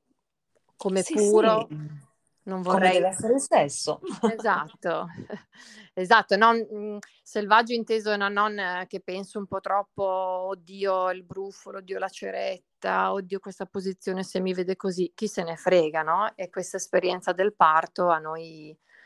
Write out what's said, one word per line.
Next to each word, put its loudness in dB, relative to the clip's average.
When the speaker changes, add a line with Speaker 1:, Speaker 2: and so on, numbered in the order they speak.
Speaker 1:
come -2
Speaker 2:
Sì, -4
Speaker 1:
puro. 4
Speaker 2:
sì. -
Speaker 1:
Non -6
Speaker 2:
Come 4
Speaker 1:
vorrei -
Speaker 2:
deve 4
essere 0
il 2
sesso. 0
<laughs> -8
Speaker 1:
Esatto, -2
<laughs> -14
esatto, 4
non, 6
mhmm, -8
selvaggio 2
inteso 0
no, 0
non -2
che -10
penso -8
un -8
po' -6
troppo: -2
"Oddio -2
il -6
brufolo, -12
oddio -10
la -4
ceretta, -4
oddio -6
questa -12
posizione -6
se -6
mi 0
vede -2
così", -4
chi -4
se -6
ne -6
frega, 4
no, 0
e -10
questa -8
esperienza 0
del 0
parto 4
a 4
noi -12